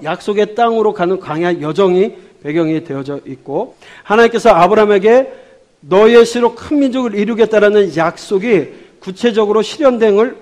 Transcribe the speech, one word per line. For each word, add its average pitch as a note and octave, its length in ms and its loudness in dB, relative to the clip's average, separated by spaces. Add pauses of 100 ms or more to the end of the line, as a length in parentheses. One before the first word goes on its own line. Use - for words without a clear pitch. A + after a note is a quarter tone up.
약속의 G3+ 520 -4
땅으로 A3+ 380 0
가는 F3+ 260 -2
광야 E3 420 -4
여정이 F#3 640 -2 (200)
배경이 D#3 400 -4
되어져 C#3 420 -10
있고, C#3 520 -10 (260)
하나님께서 A3+ 460 2
아브라함에게 G#3 840 2 (480)
너의 A3 460 4
씨로 A#3 300 -2
큰 - 240 -4
민족을 B3 360 -2
이루겠다라는 G#3 800 0
약속이 F3 720 -2 (320)
구체적으로 G#3 600 -2
실현된 A3+ 560 0
걸 A#3 240 0